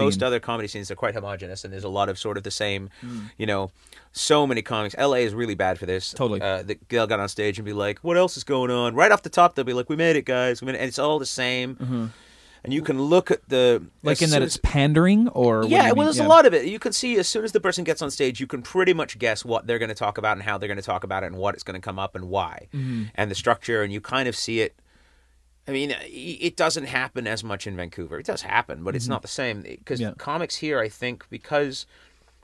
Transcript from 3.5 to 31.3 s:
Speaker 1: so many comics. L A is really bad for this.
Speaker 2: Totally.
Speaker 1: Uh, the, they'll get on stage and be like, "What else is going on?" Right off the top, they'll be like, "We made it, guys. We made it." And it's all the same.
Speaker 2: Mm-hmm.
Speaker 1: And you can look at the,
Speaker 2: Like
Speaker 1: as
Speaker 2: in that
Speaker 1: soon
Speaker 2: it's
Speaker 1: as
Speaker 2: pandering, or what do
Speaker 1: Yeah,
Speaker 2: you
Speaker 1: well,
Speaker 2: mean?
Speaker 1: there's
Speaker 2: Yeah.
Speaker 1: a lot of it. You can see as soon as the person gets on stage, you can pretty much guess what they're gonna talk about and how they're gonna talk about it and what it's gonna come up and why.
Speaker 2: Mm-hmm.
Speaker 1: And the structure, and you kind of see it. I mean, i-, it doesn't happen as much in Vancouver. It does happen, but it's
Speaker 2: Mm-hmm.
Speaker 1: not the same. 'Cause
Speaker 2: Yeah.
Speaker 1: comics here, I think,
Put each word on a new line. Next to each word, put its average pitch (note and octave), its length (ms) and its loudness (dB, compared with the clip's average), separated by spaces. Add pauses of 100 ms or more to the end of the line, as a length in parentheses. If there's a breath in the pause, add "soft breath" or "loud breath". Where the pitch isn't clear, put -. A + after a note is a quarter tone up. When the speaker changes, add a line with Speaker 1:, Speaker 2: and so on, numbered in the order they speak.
Speaker 1:
so D3 360 4
many A#2 140 0
comics. G#2+ 360 -4
L C#3 160 2
A B2 80 2
is A2 120 0
really A2+ 200 -4
bad F#2 240 0
for F#2 80 -10
this. F#2 260 -4
Speaker 2:
Totally. G#2+ 280 -2
Speaker 1:
Uh, F#2+ 220 -2
the, G2 160 -6 (100)
they'll A2+ 180 0
get G#2 140 0
on G2+ 80 -4
stage G#2 300 -4
and G#2+ 80 -10
be G#2 80 -8
like, G#2 260 -2
"What E3+ 160 0
else F3+ 200 4
is C3 80 -10
going B2+ 260 0
on?" A#2+ 240 0
Right F#3 180 6
off G3+ 100 2
the D#3+ 60 -10
top, F3 260 6
they'll C3+ 100 -2
be B2 100 -4
like, B2 160 -2
"We D3+ 60 -2
made E3 200 4
it, B2+ 80 0
guys. B2+ 380 0
We B2+ 40 -8
made C3 100 -4
it." - 20 -4
And C3 100 -2
it's A#2+ 100 -8
all D3+ 200 2
the C3+ 80 -4
same. B2+ 500 -4
Speaker 2:
Mm-hmm. B2 300 -4 (580 soft breath)
Speaker 1:
And B2 80 -4
you D#3 100 0
can C#3 180 -2
look E3 300 4
at - 180 -2
the, B2 360 4 (180)
Speaker 2:
Like D3 140 2
Speaker 1:
as - 60 0
Speaker 2:
in D#3+ 80 4
that D3 80 6
Speaker 1:
soon C3+ 40 4
Speaker 2:
it's - 140 0
Speaker 1:
as - 60 -10
Speaker 2:
pandering, E3 680 6
or A#2 320 4
what A2 80 2
do - 60 4
Speaker 1:
Yeah, F#4 80 8
Speaker 2:
you - 60 8
Speaker 1:
well, B3 80 6
Speaker 2:
mean? D4 100 4
Speaker 1:
there's D#4 120 2
Speaker 2:
Yeah. D4+ 80 4
Speaker 1:
a - 20 4
lot D#4 180 12
of F#3 80 8
it. C3 120 4
You G#3 140 -4
can A3 120 -2
see A#3+ 240 0
as F3+ 120 2
soon A3 160 -2
as G#3+ 80 -4
the G3+ 80 2
person F3+ 240 -2
gets D#3+ 180 -2
on C#3+ 80 -4
stage, C3 300 -2
you C3 80 -6
can C3 140 -8
pretty F#3 320 2
much D#3 240 -6
guess A2 260 0
what A2+ 240 -2
they're A#2 100 0
gonna A2 160 -4
talk G#2 240 -4
about G#2+ 180 2
and G2 60 -10
how G#2 160 -2
they're G2+ 100 -6
gonna G2 140 -6
talk F#2 220 -6
about F#2+ 180 -4
it F#2 40 -6
and F2 100 -10
what F#2+ 180 -2
it's - 80 -16
gonna F#2 160 -12
come F#2+ 200 -10
up G2 180 -6
and F#2 120 -12
why. F2+ 460 -4
Speaker 2:
Mm-hmm. B2+ 300 -6 (100)
Speaker 1:
And G#2 160 -2
the F#2+ 60 -6
structure, A#2 480 0
and G2+ 80 -6
you G#2 80 -8
kind B2+ 280 -4
of A2+ 60 -4
see A2+ 280 -4
it. - 120 -4 (960)
I C#3 40 -6
mean, C#3 200 -4
i-, C3+ 480 -12
it E3 160 -4
doesn't D#3+ 300 -2
happen B2+ 420 -4
as A2 160 -4
much G2+ 240 -8
in G2 80 -8
Vancouver. E2 420 -10
It - 80 -12
does - 160 -6
happen, F#2+ 400 -2
but G2 140 -4
it's A#2+ 80 -4
Speaker 2:
Mm-hmm. B2+ 80 -4
Speaker 1:
not B2 100 -6
the - 60 -14
same. A2 360 -6 (200)
'Cause A#2+ 160 -6
Speaker 2:
Yeah. G#2+ 180 -4
Speaker 1:
comics E3+ 380 -6
here, D3 240 -2
I A2 80 -2
think, B2 420 -8